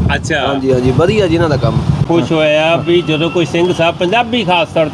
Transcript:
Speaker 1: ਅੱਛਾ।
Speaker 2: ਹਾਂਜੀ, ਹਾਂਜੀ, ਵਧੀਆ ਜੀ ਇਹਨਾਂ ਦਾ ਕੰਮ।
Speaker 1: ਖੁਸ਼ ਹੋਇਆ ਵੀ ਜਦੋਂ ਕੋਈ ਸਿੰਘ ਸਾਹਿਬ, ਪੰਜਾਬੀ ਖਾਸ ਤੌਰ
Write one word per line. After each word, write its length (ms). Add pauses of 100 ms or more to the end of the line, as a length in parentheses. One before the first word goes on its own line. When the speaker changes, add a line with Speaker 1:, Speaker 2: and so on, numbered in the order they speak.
(160)
Speaker 1:
ਅੱਛਾ। 320
Speaker 2:
ਹਾਂਜੀ, 260
ਹਾਂਜੀ, 180
ਵਧੀਆ 360
ਜੀ 80
ਇਹਨਾਂ 140
ਦਾ 80
ਕੰਮ। 240 (260)
Speaker 1:
ਖੁਸ਼ 240
ਹੋਇਆ 440
ਵੀ 260
ਜਦੋਂ 280
ਕੋਈ 160
ਸਿੰਘ 280
ਸਾਹਿਬ, 220
ਪੰਜਾਬੀ 480
ਖਾਸ 240
ਤੌਰ 260